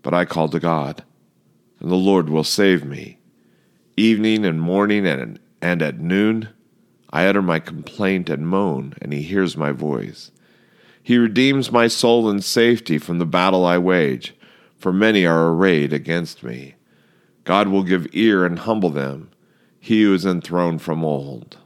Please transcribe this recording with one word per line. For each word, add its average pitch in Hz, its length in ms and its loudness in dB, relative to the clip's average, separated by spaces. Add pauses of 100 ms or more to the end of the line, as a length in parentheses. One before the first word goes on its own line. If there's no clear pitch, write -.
But 69 100 -2
I 87 120 2
call 80 240 -2
to 82 100 -4
God, 78 440 -4 (760)
and 82 100 -8
the 90 60 0
Lord 92 340 2
will 78 140 0
save 92 420 2
me. 71 320 -14 (800)
Evening 110 480 2
and 82 160 0
morning 98 460 0
and, 64 320 -4 (240)
and 85 200 0
at 69 160 -4
noon, 107 500 0 (640)
I 85 160 2
utter 98 160 2
my 82 160 0
complaint 87 720 -4
and 76 160 -4
moan, 78 520 -2
and 71 140 -8
he 71 80 -6
hears 90 340 -2
my 73 160 -4
voice. 67 600 -8 (720)
He 120 160 2
redeems 123 520 2
my 117 160 4
soul 117 440 2
in 101 100 -2
safety 117 560 2
from 85 220 -4
the 85 80 -2
battle 90 360 2
I 87 140 4
wage, 87 560 0 (420)
for - 160 -4
many 101 320 4
are 82 300 4
arrayed 80 400 2
against 78 480 -6
me. 64 360 -14 (680)
God 98 240 2
will 98 160 0
give 90 280 0
ear 98 320 2
and 85 140 -2
humble 110 320 -2
them, 71 400 -8 (500)
he 110 220 0
who 98 140 4
is 90 100 -2
enthroned 85 560 -2
from 80 240 -4
old. 69 600 -8